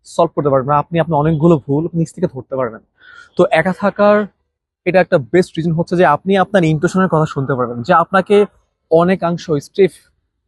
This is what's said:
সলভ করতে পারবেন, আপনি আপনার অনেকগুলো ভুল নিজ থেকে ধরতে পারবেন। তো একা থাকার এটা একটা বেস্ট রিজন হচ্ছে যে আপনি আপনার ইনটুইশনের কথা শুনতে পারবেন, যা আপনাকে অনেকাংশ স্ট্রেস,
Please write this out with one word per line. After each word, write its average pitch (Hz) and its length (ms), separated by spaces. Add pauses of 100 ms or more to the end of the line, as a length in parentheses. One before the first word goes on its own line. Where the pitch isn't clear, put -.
সলভ - 320
করতে 147 140
পারবেন, 135 260
আপনি 160 240
আপনার 156 200
অনেকগুলো 160 380 (100)
ভুল 151 260
নিজ 165 200
থেকে 175 140
ধরতে 131 280
পারবেন। 113 260 (560)
তো 175 140
একা 165 220
থাকার 208 520 (600)
এটা 180 160
একটা 175 160
বেস্ট 170 400
রিজন 165 140
হচ্ছে 170 240
যে 175 100
আপনি 180 320
আপনার 185 260
ইনটুইশনের 170 440
কথা 156 180
শুনতে 143 280
পারবেন, 120 280
যা 170 160
আপনাকে 190 480 (460)
অনেকাংশ 170 600
স্ট্রেস, 175 400 (560)